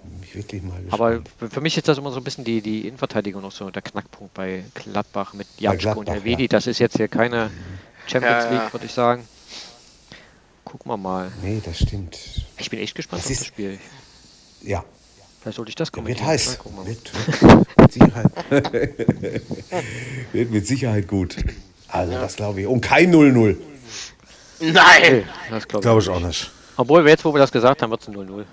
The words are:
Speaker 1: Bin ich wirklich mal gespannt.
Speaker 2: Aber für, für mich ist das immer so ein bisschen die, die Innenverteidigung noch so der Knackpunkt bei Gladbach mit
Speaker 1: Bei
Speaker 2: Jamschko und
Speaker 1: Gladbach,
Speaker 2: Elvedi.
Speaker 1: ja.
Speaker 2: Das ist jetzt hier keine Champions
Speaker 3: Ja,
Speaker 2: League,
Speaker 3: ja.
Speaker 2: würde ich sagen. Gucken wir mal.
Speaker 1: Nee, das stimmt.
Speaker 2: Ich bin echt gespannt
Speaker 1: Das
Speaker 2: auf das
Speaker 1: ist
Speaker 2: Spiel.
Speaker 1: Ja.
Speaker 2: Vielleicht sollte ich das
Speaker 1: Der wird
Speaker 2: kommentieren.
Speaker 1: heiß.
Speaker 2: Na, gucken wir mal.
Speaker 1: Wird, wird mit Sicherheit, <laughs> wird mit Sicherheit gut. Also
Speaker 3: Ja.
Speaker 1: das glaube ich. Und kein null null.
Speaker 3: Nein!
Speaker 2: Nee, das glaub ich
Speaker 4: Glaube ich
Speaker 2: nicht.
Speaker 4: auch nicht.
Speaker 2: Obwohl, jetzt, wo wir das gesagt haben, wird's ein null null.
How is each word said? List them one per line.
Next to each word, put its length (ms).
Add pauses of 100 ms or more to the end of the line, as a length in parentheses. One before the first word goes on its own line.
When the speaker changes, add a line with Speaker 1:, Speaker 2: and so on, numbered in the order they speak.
Speaker 1:
Bin 180
ich 120
wirklich 280
mal 200
gespannt. 100
Speaker 2:
Aber 300 (160)
für, 100
für 140
mich 160
ist 100
das 80
immer 160
so 60
ein 60
bisschen 200
die, 160
die 260
Innenverteidigung 540
noch 100
so 200
der 100
Knackpunkt 540
bei 280 (120)
Gladbach 580
mit 140 (100)
Speaker 1:
Bei 80
Speaker 2:
Jamschko 240 (120)
und 40
Speaker 1:
Gladbach, 180
Speaker 2:
Elvedi. 200
Speaker 1:
ja. 60
Speaker 2:
Das 180
ist 120
jetzt 200
hier 100
keine 420 (560)
Champions 380
Speaker 3:
Ja, 60
Speaker 2:
League, 160
Speaker 3:
ja. 80
Speaker 2:
würde 100
ich 80
sagen. 340 (1400)
Gucken 260
wir 60
mal. 340 (100)
Speaker 1:
Nee, 220
das 140
stimmt. 400 (400)
Speaker 2:
Ich 100
bin 120
echt 140
gespannt 280
Speaker 1:
Das 80
Speaker 2:
auf 20
das 80
Speaker 1:
ist 60
Speaker 2:
Spiel. 320 (840)
Speaker 1:
Ja. 240 (560)
Speaker 2:
Vielleicht 160
sollte 140
ich 40
das 160
Speaker 1:
Der 140
wird 140
Speaker 2:
kommentieren. 100
Speaker 1:
heiß. 300
Speaker 2:
Na, 40
gucken 160
wir 60
mal. 60
Speaker 1:
Wird, 220 (300)
wird 360
mit 140
Sicherheit, 400 (180)
<laughs> 1800
wird 180
mit 160
Sicherheit 420
gut. 280 (520)
Also 240
Speaker 3:
Ja. 80
Speaker 1:
das 160
glaube 260
ich. 40
Und 140
kein 300
null 220
null. 260 (1000)
Speaker 3:
Nein! 120 (300)
Speaker 2:
Nee, 220 (260)
das 180
glaub 120
ich 20
Speaker 4:
Glaube 180
ich 80
Speaker 2:
nicht. 80
Speaker 4:
auch 100
nicht. 240 (260)
Speaker 2:
Obwohl, 320
jetzt, 160
wo 100
wir 40
das 140
gesagt 300
haben, 80
wird's 180
ein 60
null 120
null. 260